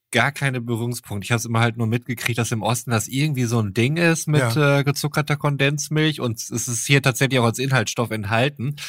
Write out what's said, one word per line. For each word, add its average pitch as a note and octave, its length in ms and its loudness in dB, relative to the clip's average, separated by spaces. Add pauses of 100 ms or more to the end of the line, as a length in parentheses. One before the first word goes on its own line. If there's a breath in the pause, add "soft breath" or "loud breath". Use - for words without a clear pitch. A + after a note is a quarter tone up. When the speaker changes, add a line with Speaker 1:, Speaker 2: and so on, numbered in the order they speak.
(120)
Speaker 1:
gar A#2+ 200 2
keine B2+ 300 -4
Berührungspunkte. A#2 640 -4
Ich - 60 -4
hab's A#2 120 0
immer A#2 160 0
halt A#2 160 2
nur A#2 100 -2
mitgekriegt, A#2 520 -2
dass A#2 140 -2
im A2 100 -2
Osten A#2 280 -2
das A2 160 0
irgendwie C3+ 380 0
so A#2 160 2
ein G2+ 140 -2
Ding C3+ 240 2
ist E3 300 2
mit, D3+ 120 4
Speaker 2:
Ja. C#3+ 380 4
Speaker 1:
äh, C#3 60 2
gezuckerter D3 520 0
Kondensmilch D3 840 0
und A#2 180 -2
es - 120 -12
ist A#2 360 -4
hier C#3 160 4
tatsächlich C3 380 2
auch A#2 40 4
als A#2 140 2
Inhaltsstoff B2+ 540 0
enthalten, A#2 640 -2 (120)